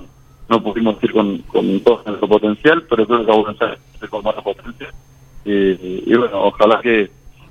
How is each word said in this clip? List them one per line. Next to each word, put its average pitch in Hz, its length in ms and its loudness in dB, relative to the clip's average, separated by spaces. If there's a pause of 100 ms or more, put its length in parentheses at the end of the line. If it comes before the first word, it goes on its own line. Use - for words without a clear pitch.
(480)
no 113 160 0
pudimos 107 400 -2
ir - 80 0
con, 101 280 0
con 98 420 -2
todo 117 240 4
nuestro 101 240 -4
potencial, 107 600 2
pero 110 160 2
creo 117 200 0
que 110 60 2
vamos 107 160 4
a 107 40 -8
hacer - 580 -8
con 104 140 -10
más 110 120 -2
potencia. 113 520 -10 (560)
Y, 95 680 -2
y 113 60 4
bueno, 107 280 0
ojalá 104 380 2
que 113 280 0 (420)